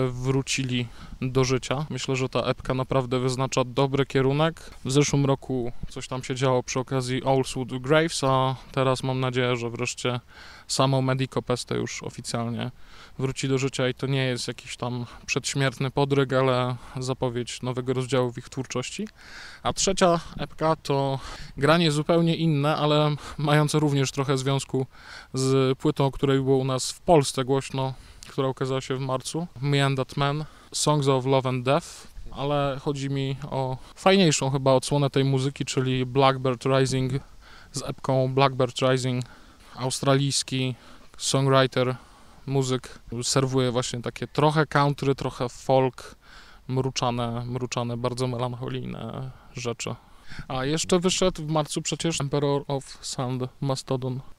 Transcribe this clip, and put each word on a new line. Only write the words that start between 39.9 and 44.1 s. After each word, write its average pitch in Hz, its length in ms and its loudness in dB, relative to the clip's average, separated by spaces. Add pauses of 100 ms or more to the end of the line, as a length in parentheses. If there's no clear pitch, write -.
songwriter, 135 800 2 (500)
muzyk 131 520 -2 (240)
serwuje 131 480 2
właśnie 120 320 -2
takie 120 240 -8